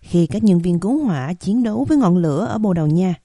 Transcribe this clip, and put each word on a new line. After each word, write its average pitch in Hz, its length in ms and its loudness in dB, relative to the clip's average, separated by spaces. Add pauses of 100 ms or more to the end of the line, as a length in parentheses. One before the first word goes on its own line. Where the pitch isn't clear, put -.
khi 170 260 0
các 214 160 -4
nhân 185 160 4
viên 175 200 -2
cứu 262 240 -2
hỏa 156 300 -2
chiến 214 300 -2
đấu 226 260 -2
với 311 80 2
ngọn 185 200 4
lửa 165 280 0
ở 240 120 -6
Bồ 214 160 0
Đào 160 140 0
Nha 175 380 0